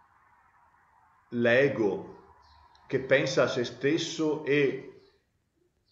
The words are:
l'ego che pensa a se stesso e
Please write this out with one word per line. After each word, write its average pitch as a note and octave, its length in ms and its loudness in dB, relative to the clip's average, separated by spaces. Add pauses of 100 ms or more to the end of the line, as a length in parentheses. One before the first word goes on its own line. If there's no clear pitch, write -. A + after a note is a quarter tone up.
(1300)
l'ego A#2+ 880 2 (680)
che C3+ 140 -2
pensa C3+ 440 2
a A#2 40 2
se A#2+ 160 -4
stesso D#3 800 -2
e C#3 580 -2 (880)